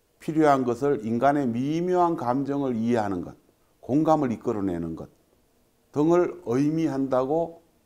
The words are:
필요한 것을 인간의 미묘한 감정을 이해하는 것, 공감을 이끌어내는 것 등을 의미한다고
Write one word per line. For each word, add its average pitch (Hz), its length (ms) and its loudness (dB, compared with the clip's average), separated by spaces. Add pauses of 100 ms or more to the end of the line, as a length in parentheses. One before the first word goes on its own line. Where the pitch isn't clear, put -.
(200)
필요한 147 440 4
것을 120 420 0
인간의 131 420 2
미묘한 170 680 0
감정을 135 600 -2
이해하는 110 460 0
것, 73 140 -12 (460)
공감을 151 500 2
이끌어내는 95 640 -4
것 78 140 -14 (840)
등을 165 540 2
의미한다고 135 1160 -2 (240)